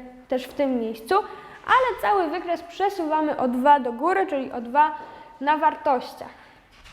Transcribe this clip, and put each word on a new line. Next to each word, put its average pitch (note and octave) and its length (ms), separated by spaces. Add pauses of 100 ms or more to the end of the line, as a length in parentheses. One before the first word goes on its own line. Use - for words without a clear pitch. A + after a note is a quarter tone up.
(280)
też C4 160
w - 100
tym C4 260
miejscu, A3+ 340 (520)
ale B4 360
cały G4 280
wykres E4+ 320
przesuwamy D#4 760
o B3+ 120
dwa C4 320
do A#3+ 120
góry, F4 340
czyli C#4 260
o B3 80
dwa C#4 300 (500)
na C#4+ 160
wartościach. - 880 (480)